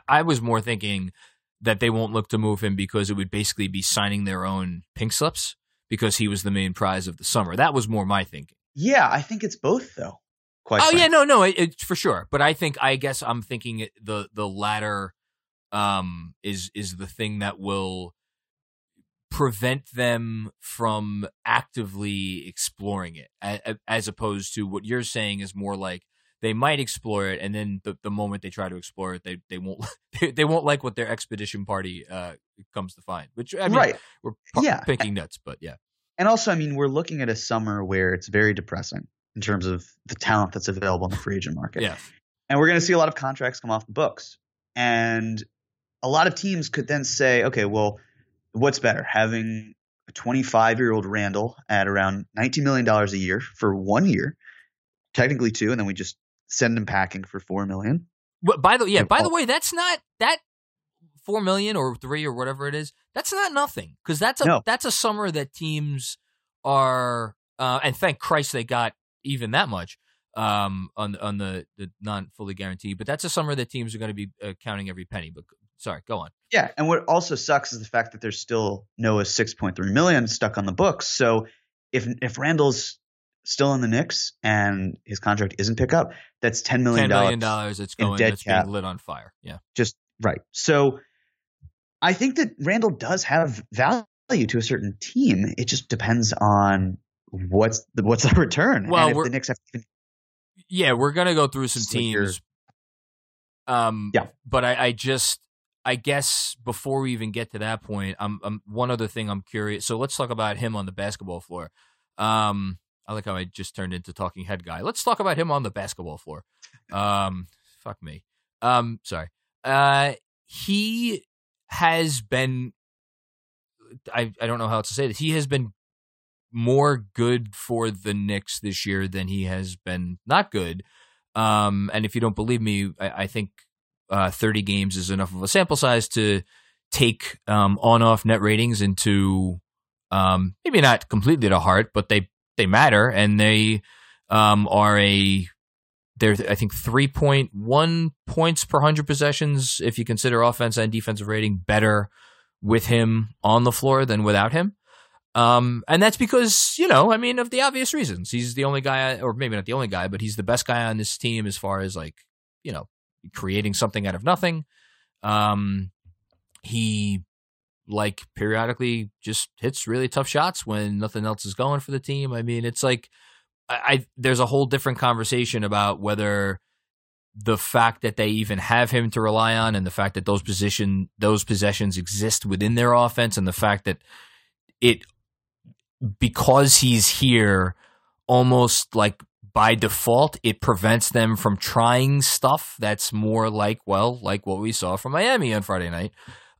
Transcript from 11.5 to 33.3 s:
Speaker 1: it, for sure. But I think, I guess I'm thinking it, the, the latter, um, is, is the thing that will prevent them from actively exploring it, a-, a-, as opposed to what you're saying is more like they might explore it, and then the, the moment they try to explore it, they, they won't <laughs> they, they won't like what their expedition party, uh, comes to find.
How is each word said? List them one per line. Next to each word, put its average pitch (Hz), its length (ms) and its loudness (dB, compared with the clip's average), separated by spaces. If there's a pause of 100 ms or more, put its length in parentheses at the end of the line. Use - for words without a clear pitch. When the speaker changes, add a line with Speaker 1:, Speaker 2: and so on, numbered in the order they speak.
Speaker 1:
it, 170 220 0
for 180 160 -4
sure. 101 340 -2
But 143 120 0
I 156 100 6
think, 156 280 -4
I 135 160 2
guess 135 260 -4
I'm 117 200 -4
thinking 113 380 -10
it, 107 200 -12
the, 104 320 -8
the 104 160 -6
latter, 104 640 -4 (600)
um, 92 680 -4
is, 98 320 -8
is 95 220 -10
the 92 100 -12
thing 107 340 -8
that 101 180 -6
will 95 560 -6 (1160)
prevent 127 640 -2
them 117 560 -2 (100)
from 104 680 -6 (180)
actively 98 1040 -6
exploring 95 680 -8
it, 73 120 -20 (140)
a-, 101 220 -8
a-, 110 140 -8 (100)
as 110 200 -4
opposed 101 460 -6
to 107 120 -6
what 98 180 -8
you're 120 180 -4
saying 104 380 -6
is 95 140 -12
more 98 220 -8
like 92 280 -10 (380)
they 113 100 -2
might 139 280 0
explore 104 480 -4
it, 95 120 -6
and 101 140 -6
then 104 300 -6
the, 101 180 -10
the 104 80 -8
moment 101 320 -6
they 95 80 -12
try 95 180 -8
to 90 80 -12
explore 92 380 -10
it, 90 100 -14
they, 90 140 -12 (100)
they 92 100 -10
won't 95 260 -12 (160)
<laughs> - 200 -16
they, 160 100 0
they 131 140 0
won't 156 200 0
like 143 200 -2
what 117 100 -6
their 117 140 -4
expedition 104 560 -8
party, 95 440 -6
uh, 90 240 -10 (400)
comes 95 220 -10
to - 80 -20
find. 90 320 -10